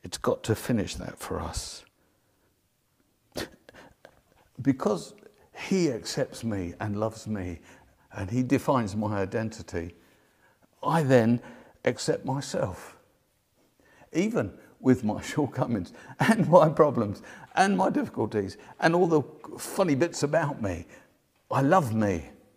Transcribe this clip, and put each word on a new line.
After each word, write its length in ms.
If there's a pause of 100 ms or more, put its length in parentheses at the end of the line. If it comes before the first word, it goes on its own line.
It's 140
got 260
to 120
finish 400
that 220
for 220
us. 460 (2750)
Because 520 (540)
he 240
accepts 520
me 360
and 200
loves 280
me, 320 (540)
and 160
he 140
defines 520
my 260
identity, 760 (880)
I 200
then 380 (440)
accept 400
myself, 720 (1160)
even 440 (220)
with 240
my 180
<laughs> 0
shortcomings 720 (260)
and 300
my 200
problems 520 (340)
and 220
my 120
difficulties 680 (220)
and 160
all 120
the 140 (360)
funny 380
bits 280
about 380
me. 240 (640)
I 120
love 320
me. 360 (280)